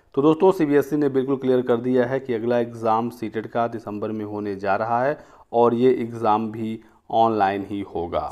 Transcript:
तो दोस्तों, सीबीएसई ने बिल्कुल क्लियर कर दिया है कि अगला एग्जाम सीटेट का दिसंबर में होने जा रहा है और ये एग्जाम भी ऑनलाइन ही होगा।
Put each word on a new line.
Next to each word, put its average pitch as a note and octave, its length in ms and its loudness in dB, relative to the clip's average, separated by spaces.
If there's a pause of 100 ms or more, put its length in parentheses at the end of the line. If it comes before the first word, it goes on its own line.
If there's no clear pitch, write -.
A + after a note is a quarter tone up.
(140)
तो C3+ 80 2
दोस्तों, D#3+ 300 6
सीबीएसई D3 440 2
ने D3 120 0
बिल्कुल C3 280 0
क्लियर B2+ 260 2
कर B2 140 0
दिया B2 300 0
है C3+ 140 -2
कि B2+ 140 -6
अगला A#2 240 0
एग्जाम A#2 520 -2
सीटेट A2 360 -8
का A#2 220 -2
दिसंबर G#2+ 440 -8
में G#2+ 120 -6
होने G#2 320 -6
जा G2 200 0
रहा A#2 280 0
है D3 120 0 (360)
और A#2 220 4
ये B2+ 180 4
एग्जाम A2+ 600 0
भी A2+ 280 -8 (300)
ऑनलाइन G#2 600 2
ही G2+ 100 -4 (140)
होगा। E2+ 380 -4